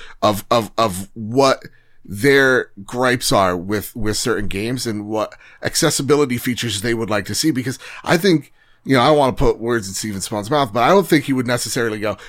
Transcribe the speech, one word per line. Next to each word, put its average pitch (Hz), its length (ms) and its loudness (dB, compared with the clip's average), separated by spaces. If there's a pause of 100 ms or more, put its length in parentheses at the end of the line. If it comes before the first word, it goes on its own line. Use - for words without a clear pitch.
(220)
of, 104 280 0
of, 113 280 0
of 101 340 -2
what 127 500 0 (440)
their 131 640 2 (160)
gripes 123 460 0
are 95 220 4
with, 95 400 -6
with 107 220 -2
certain 101 320 -2
games 120 380 -4
and 104 200 -6
what 107 280 -4 (280)
accessibility 143 760 2
features 113 420 -4
they 117 140 0
would 110 160 -4
like 101 160 -2
to 104 80 -8
see. 151 160 0
Because 131 280 -4 (240)
I 170 140 2
think 165 380 2 (300)
you 135 120 2
know, 120 60 4
I 123 40 4
don't 151 120 6
wanna 131 140 2
put 117 260 2
words 113 300 -2
in 95 60 -10
Steven 101 260 -6
Spawn's 107 300 -6
mouth, 139 220 0
but 117 100 0
I 127 60 4
don't 185 180 4
think 151 180 4
he 143 80 -2
would 127 140 0
necessarily 117 520 -2
go, 104 180 -4 (120)